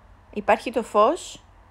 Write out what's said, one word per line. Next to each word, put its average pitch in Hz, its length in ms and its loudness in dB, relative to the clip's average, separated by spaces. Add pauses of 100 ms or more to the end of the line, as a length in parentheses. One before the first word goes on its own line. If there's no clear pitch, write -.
(320)
υπάρχει 226 400 -2
το 233 100 -2
φως, 226 600 0 (280)